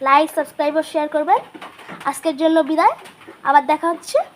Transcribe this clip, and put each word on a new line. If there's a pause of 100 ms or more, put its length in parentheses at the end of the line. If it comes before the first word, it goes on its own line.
লাইক, (100)
সাবস্ক্রাইব
ও (100)
শেয়ার
করবেন। (680)
আজকের
জন্য (140)
বিদায়, (540)
আবার (100)
দেখা
হচ্ছে (180)